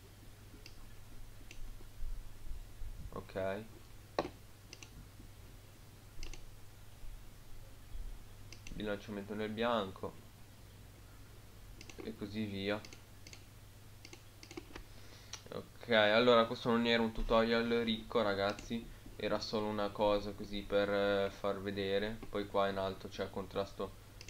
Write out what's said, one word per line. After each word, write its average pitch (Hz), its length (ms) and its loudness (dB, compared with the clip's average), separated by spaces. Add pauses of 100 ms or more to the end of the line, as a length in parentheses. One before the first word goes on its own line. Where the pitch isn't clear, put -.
(3250)
Ok. 95 500 -2 (4000)
Bilanciamento 104 600 -4
nel 107 160 -2
bianco 107 640 0 (1900)
e 113 120 -6
così 107 300 -4
via. 101 340 0 (2750)
Ok, - 360 -8
allora 113 560 10
questo 123 240 0
non 117 160 6
era 117 160 8
un 110 100 4
tutorial 117 560 6 (160)
ricco 113 380 2
ragazzi, 104 760 0 (240)
era 104 200 2
solo 107 240 2
una 104 240 2
cosa 104 420 4
così 101 300 -4
per, 101 280 6
eh, 101 400 6
far 98 300 0
vedere. 101 600 2 (100)
Poi 101 180 0
qua 98 220 4
in 98 80 0
alto 95 320 -2
c'è 98 200 -2
contrasto 98 600 -2 (380)